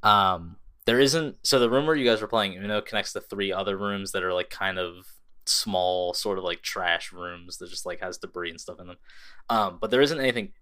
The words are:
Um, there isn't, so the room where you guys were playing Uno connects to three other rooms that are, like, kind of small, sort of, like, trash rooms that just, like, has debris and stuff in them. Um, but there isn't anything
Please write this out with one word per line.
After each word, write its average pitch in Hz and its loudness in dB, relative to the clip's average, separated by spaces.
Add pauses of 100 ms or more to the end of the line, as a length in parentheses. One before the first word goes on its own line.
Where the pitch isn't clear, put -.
Um, 95 4 (300)
there 117 4
isn't, 143 2 (100)
so 135 4
the 120 6
room 139 2
where 156 2
you 135 0
guys 113 4
were 107 -4
playing 98 0
Uno 104 -2
connects - -4
to 101 -6
three 98 -4
other 98 -2
rooms 98 -4
that 92 -2
are, 92 0
like, 90 -2
kind 95 -2
of 90 -4 (500)
small, 90 0
sort 98 -2
of, 92 -6
like, 87 -4
trash 87 -2
rooms 87 -12
that 90 -12
just, - -10
like, 87 -6
has 92 -8
debris 87 -8
and 82 -14
stuff 87 -14
in 90 -16
them. 87 -16 (540)
Um, 101 2
but 107 -2
there 123 6
isn't 147 4
anything 120 0